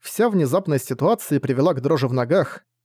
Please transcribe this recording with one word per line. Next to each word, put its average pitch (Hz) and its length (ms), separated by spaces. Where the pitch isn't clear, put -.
Вся - 280
внезапность 160 600
ситуации 147 500
привела 135 360
к 127 60
дрожи 135 280
в 120 40
ногах, 131 520